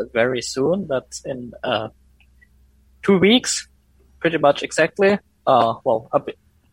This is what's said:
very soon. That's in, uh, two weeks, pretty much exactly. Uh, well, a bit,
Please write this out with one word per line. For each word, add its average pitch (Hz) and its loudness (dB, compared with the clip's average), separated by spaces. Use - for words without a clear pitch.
very 120 0
soon. 160 -4
That's 131 -8
in, 123 -10
uh, 110 -2
two 196 4
weeks, 214 2
pretty 165 0
much 143 2
exactly. 196 0
Uh, 117 2
well, 117 -2
a 143 2
bit, - -12